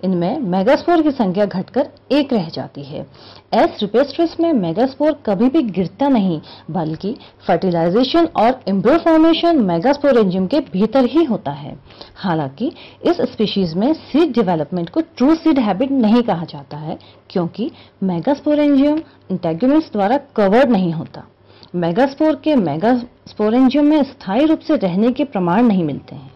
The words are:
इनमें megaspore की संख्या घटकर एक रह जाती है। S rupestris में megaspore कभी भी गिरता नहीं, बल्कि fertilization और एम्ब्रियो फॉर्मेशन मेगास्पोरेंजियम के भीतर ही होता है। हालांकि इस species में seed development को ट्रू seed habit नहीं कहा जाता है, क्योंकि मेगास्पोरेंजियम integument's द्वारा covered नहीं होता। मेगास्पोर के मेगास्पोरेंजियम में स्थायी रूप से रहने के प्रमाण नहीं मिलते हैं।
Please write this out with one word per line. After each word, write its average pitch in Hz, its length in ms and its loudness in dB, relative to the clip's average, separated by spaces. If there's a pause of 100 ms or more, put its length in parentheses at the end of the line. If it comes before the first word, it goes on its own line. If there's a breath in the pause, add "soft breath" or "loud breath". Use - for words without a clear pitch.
इनमें 185 360 -2
megaspore 262 600 0
की 302 80 2
संख्या 208 360 -2
घटकर 196 420 -4 (240)
एक 285 200 0
रह 185 160 -2
जाती 139 340 -12
है। 139 240 -12 (480 loud breath)
S 294 300 0
rupestris 285 560 0
में 330 120 2
megaspore 247 600 0 (140)
कभी 214 220 0
भी 302 140 2
गिरता 196 460 -4
नहीं, 190 320 0 (300 loud breath)
बल्कि 165 460 -6 (300 loud breath)
fertilization 190 880 0
और 240 320 0
एम्ब्रियो 202 300 2
फॉर्मेशन 330 640 4
मेगास्पोरेंजियम 196 840 0
के 294 140 0
भीतर 220 440 0
ही 269 200 2
होता 220 260 -4
है। 143 280 -12 (380 loud breath)
हालांकि 160 560 -4 (300 loud breath)
इस - 180 0
species 196 540 -2
में 220 180 0
seed 311 400 0
development 175 580 -2
को 320 100 -2
ट्रू 311 340 0
seed 320 240 0
habit 214 320 0
नहीं 240 320 2
कहा 180 220 -2
जाता 147 320 -14
है, 156 220 -10 (320 soft breath)
क्योंकि 185 400 -4 (320 loud breath)
मेगास्पोरेंजियम 285 960 0 (320 soft breath)
integument's 190 600 -2
द्वारा 208 260 0 (180)
covered 226 340 4
नहीं 185 220 0
होता। 156 320 -10 (500 soft breath)
मेगास्पोर 254 600 0
के 294 220 0
मेगास्पोरेंजियम 233 1300 0
में 302 180 4
स्थायी 247 440 -2
रूप 311 140 2
से 311 160 -2
रहने 196 360 0
के 196 120 -2
प्रमाण 180 380 0
नहीं 196 220 2
मिलते 139 320 -8
हैं। 135 200 -18